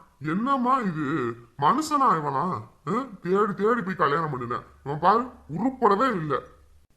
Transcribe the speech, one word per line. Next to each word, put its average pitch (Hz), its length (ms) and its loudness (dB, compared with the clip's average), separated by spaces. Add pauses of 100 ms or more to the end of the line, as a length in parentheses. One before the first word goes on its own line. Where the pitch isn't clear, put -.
(320)
என்னம்மா 254 420 0 (140)
இது, 151 180 -2 (580)
மனுஷனா 277 440 2 (100)
இவனா? 143 260 -2 (460)
ஆ? 226 100 -2 (220)
தேடி 196 380 2
தேடி 226 260 2
போய் 180 160 -4
கல்யாணம் 151 320 2
பண்ணினேன். 120 320 -6 (180)
இவன் 147 200 -6
பாரு, 220 200 4 (320)
உருப்படவே 233 520 2 (100)
இல்ல. 151 160 -2 (640)